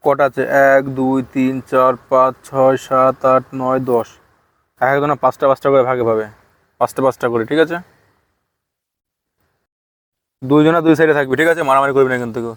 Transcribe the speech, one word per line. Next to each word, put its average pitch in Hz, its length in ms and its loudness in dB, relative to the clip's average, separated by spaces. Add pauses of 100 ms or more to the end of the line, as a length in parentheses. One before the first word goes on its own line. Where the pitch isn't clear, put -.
কটা 143 200 0
আছে? 131 180 -2 (320)
এক, 135 140 4
দুই, 131 300 -2 (140)
তিন, 131 280 -2
চার, 127 320 0 (160)
পাঁচ, 131 240 0 (120)
ছয়, 135 320 0
সাত, 131 480 -2
আট, 131 200 2 (100)
নয়, 131 260 -4
দশ। 123 280 -2 (720)
এক 127 140 0
একজনা 143 200 -2
পাঁচটা 131 320 -4
পাঁচটা 135 240 0
করে 135 120 2
ভাগে 123 220 -2
পাবে, 110 220 -2 (540)
পাঁচটা 123 220 -4
পাঁচটা 131 260 -2
করে, 117 160 -2
ঠিক 147 140 -2
আছে? 165 180 0 (2750)
দুইজনা 151 380 2
দুই 160 160 2
সাইডে 156 180 2
থাকবি, 135 220 -2
ঠিক 156 120 0
আছে? 165 140 0
মারামারি 135 300 0
করবি 131 160 2
না 127 80 -2
এখান 120 160 -6
থেকে। 117 240 -8